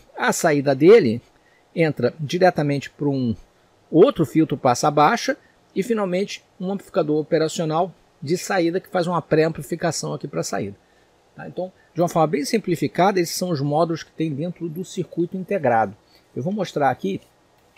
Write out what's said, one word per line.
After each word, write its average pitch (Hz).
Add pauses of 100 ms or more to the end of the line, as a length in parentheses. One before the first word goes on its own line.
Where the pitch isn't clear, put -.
(160)
a 240
saída 143
dele 143 (540)
entra 143
diretamente 151
pra 143
um 127 (540)
outro 180
filtro 156
passa 131
baixa 160 (380)
e 196
finalmente 202 (160)
um 185
amplificador 156
operacional 160 (280)
de 160
saída 175
que -
faz 175
uma 175
pré-amplificação 156
aqui 151
pra 160
saída. 117 (600)
Tá? -
Então, 175 (220)
de 151
uma 175
forma 160
bem 240
simplificada, 185
esses 165
são 180
os 147
módulos 156
que -
tem 160
dentro 165
do 170
circuito 175
integrado. 120 (380)
Eu 123
vou 175
mostrar 156
aqui 185 (580)